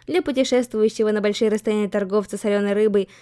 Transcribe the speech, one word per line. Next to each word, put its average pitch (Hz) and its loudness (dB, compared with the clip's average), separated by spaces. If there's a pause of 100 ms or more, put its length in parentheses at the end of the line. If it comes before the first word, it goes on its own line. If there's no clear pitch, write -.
Для 339 0
путешествующего 240 0
на 214 0
большие 208 0
расстояния 214 -2
торговца 202 -2
солёной 202 0
рыбой 202 2 (140)